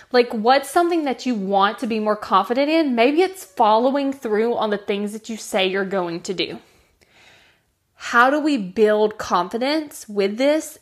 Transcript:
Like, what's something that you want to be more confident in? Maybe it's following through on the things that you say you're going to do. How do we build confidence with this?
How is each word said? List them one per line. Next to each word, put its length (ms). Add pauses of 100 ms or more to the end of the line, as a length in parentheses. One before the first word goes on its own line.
(140)
Like, 200
what's 360
something 340
that 220
you 100
want 440
to 80
be 120
more 160
confident 540
in? 260
Maybe 260
it's 220
following 720
through 420
on 140
the 80
things 340
that 180
you 60
say 320
you're 160
going 380
to 120
do. 260 (1400)
How 340
do 100
we 180
build 600
confidence 920
with 300
this? 440